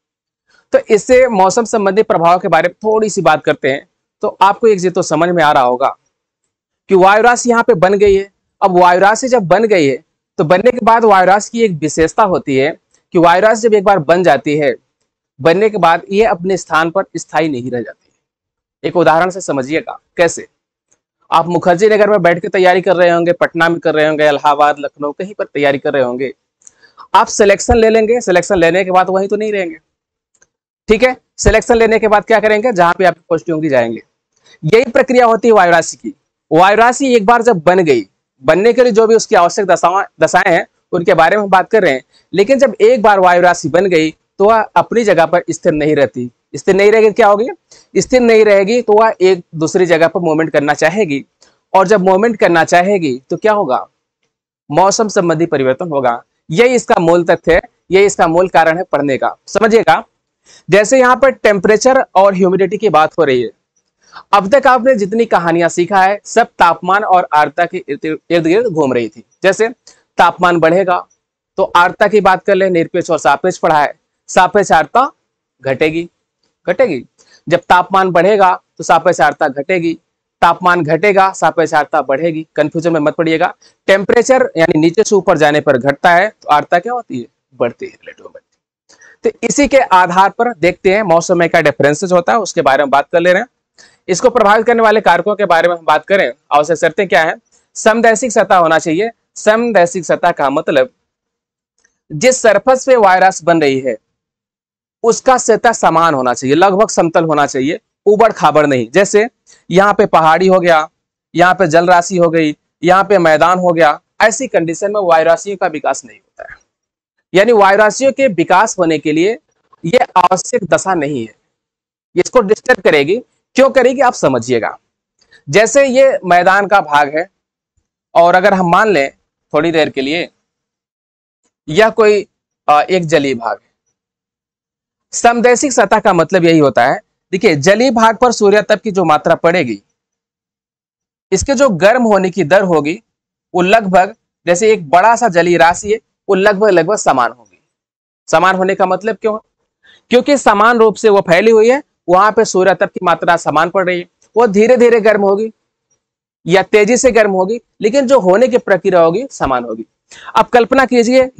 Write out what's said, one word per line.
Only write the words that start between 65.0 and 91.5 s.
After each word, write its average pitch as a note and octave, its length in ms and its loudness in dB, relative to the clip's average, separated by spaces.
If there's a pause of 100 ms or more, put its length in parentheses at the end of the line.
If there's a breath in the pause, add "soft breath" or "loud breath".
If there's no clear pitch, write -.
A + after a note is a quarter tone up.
कहानियां E3+ 440 -2
सीखा F3 320 -2
है, G3+ 220 0
सब A#3 240 0
तापमान F#3 560 0
और F3+ 300 0
आर्द्रता D3+ 320 0
के F3+ 220 -10
इर्द, D#3 300 -8 (120)
इर्द E3 180 0
गिर्द G#3+ 180 0
घूम D3+ 280 -2
रही A#2+ 160 -2
थी। - 140 -20 (200)
जैसे G3 260 0 (480 soft breath)
तापमान F3 420 0
बढ़ेगा F3+ 480 0 (500)
तो G3 60 -2
आर्द्रता F3+ 440 0
की G3+ 140 2
बात F#3 220 0
कर G3+ 120 0
ले, F#3+ 140 0
निरपेक्ष E3+ 400 -4
और D#3 100 -2
सापेक्ष D#3 380 -2
पढ़ा D#3+ 240 0
है, - 180 -4 (280)
सापेक्ष F#3 440 0
आर्द्रता G3+ 400 0 (500)
घटेगी, D#3 480 -4 (580)
घटेगी। F3 380 -4 (440 soft breath)
जब E3+ 100 0
तापमान F#3 520 0
बढ़ेगा F#3 500 2 (160)
तो E3+ 60 -12
सापेक्ष E3+ 380 0
आर्द्रता D#3 260 -2
घटेगी, D#3+ 520 -6 (420)
तापमान F3 420 0
घटेगा, F#3+ 480 0
सापेक्ष D#3+ 420 -2
आर्द्रता D3 280 -2
बढ़ेगी। D#3 540 -4
Confusion D#3 380 -2
में D#3+ 60 -2
मत D3 160 -2
पड़िएगा। D#3+ 400 -2 (320 soft breath)
Temperature A#3 720 0
यानी E3 220 0
नीचे E3+ 240 0
से G#3 120 -2
ऊपर F3+ 220 0
जाने D3 240 0
पर C#3 160 0
घटता C#3 340 0
है, F3+ 180 2 (120)
तो - 80 -16
आर्द्रता D3 300 0
क्या A#3 140 -8
होती C3 260 -10
है, A#2 60 -12 (280)
बढ़ती B2+ 320 -8
है, - 60 -16
relative - 340 -20
ह्यूमिडिटी। - 1040 -12
तो - 180 -10
इसी C#4+ 200 0
के C#4 100 0
आधार F#3 520 2
पर A#3+ 240 -4
देखते F3+ 400 -2
हैं G#3+ 80 0
मौसम E3+ 360 0
में E3+ 120 0
क्या E3+ 120 0